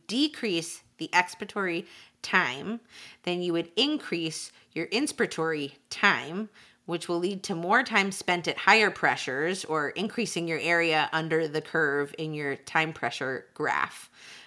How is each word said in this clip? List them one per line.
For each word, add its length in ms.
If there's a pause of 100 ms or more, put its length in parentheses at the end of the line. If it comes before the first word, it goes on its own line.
decrease 800 (160)
the 140
expiratory 720 (360)
time, 580 (440)
then 180
you 120
would 220
increase 760 (220)
your 140
inspiratory 840 (180)
time, 600 (360)
which 240
will 80
lead 240
to 140
more 260
time 300
spent 360
at 120
higher 320
pressures 720
or 240
increasing 580
your 120
area 520
under 360
the 140
curve 580
in 160
your 200
time 380
pressure 520 (100)
graph, 560 (360)